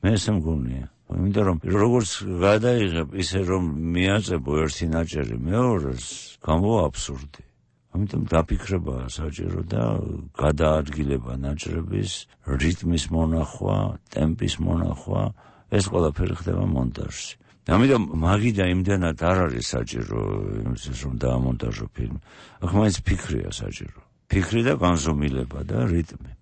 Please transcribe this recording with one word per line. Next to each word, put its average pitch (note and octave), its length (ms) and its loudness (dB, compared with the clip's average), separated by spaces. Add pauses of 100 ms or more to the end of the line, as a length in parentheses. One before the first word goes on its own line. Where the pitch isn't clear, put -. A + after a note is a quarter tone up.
მე F3+ 80 4
ესე A2 220 2
მგონია. C#2 540 0 (180)
იმიტომ G2 400 2
რომ F2+ 140 2 (100)
როგორც G#2+ 420 4 (260)
გადაიღებ, G2+ 720 4
ისე F#2+ 300 -2
რომ F#2 240 0 (200)
მიაწებო F2+ 720 0
ერთი D#2 300 0
ნაჭერი D#2 500 -2
მეორეს, D2+ 720 0 (300)
გამოვა G2 460 2
აბსურდი. C#2 600 -6 (520)
ამიტომ F#2+ 300 -2
დაფიქრება E2 680 0 (100)
საჭირო C2 580 -6
და - 200 -2 (480)
გადაადგილება D2 1040 0
ნაჭრების, E2 760 -4 (380)
რიტმის D#2+ 580 0
მონახვა, D#2+ 680 0 (300)
ტემპის E2 500 0
მონახვა, E2+ 680 0 (440)
ეს G2+ 200 2
ყველაფერი E2 480 2
ხდება - 320 -2
მონტაჟში. C#2 720 -4 (280)
ამიტომ A#2+ 360 6 (100)
მაგი F#2+ 380 4
და G2 160 2
იმდენად F2+ 520 2
არ F2+ 220 2
არის B1+ 260 0
საჭირო A1+ 540 -4 (360)
იმისთვის, A#1+ 420 -4
რომ C2 160 -6
დაამონტაჟო A#1+ 720 -2
ფილმი. - 340 -6 (360)
აქ F2 160 -2
მაინც G#2 260 4
ფიქრია D2 520 -2
საჭირო. - 500 -10 (240)
ფიქრი G2+ 380 2
და C3+ 120 4
განზომილება D2 840 2
და C2+ 220 -2
რიტმი. E2 600 -2